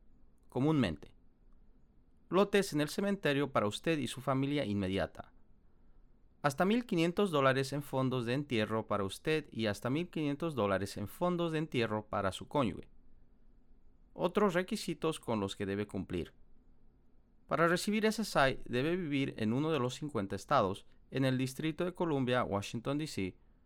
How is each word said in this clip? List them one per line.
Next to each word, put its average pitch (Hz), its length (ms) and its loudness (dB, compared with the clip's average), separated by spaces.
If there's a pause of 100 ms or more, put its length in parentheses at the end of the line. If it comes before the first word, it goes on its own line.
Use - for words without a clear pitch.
(480)
comúnmente. 131 640 0 (1160)
Lotes 196 440 2
en 151 80 2
el 151 80 0
cementerio 147 640 0
para 110 160 4
usted 160 300 0
y 123 100 -2
su - 120 -8
familia 139 440 0
inmediata. 95 680 -2 (1080)
Hasta 147 220 2
mil 226 220 2
quinientos 175 440 2
dólares 135 420 4
en 143 100 -4
fondos 127 440 0
de 120 80 0
entierro 110 540 0
para 101 160 0
usted 156 480 -2
y 110 140 -2
hasta 104 240 -2
mil 170 180 0
quinientos 151 480 -2
dólares 98 400 0
en 101 100 -6
fondos 170 460 -2
de 156 60 -2
entierro 113 480 -2
para 98 260 -2
su - 160 -12
cónyuge. 131 400 0 (1200)
Otros 185 420 2
requisitos 170 640 -2
con 113 180 -2
los 98 160 -2
que 101 120 -6
debe 101 200 -2
cumplir. 90 460 -6 (1120)
Para 165 220 2
recibir 208 380 2
S 220 160 0
S 143 280 4
I, - 140 -4
debe 147 320 0
vivir 143 400 -2
en 110 160 0
uno 147 180 0
de 156 80 0
los 123 160 0
cincuenta 110 400 -6
estados, 101 500 2 (280)
en 135 120 0
el 127 140 2
Distrito 151 460 -4
de 180 100 -4
Columbia, 131 480 0
Washington, 110 560 -2
D 156 80 -4
C, 95 300 -4 (300)